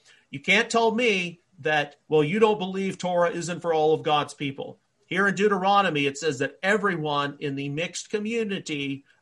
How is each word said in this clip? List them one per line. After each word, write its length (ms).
you 80
can't 300
tell 260
me 460
that, 360
well, 120
you 180
don't 180
believe 400
Torah 320
isn't 320
for 100
all 220
of 80
God's 320
people. 440
Here 200
in 80
Deuteronomy, 720
it 140
says 220
that 220
everyone 800
in 160
the 140
mixed 400
community 920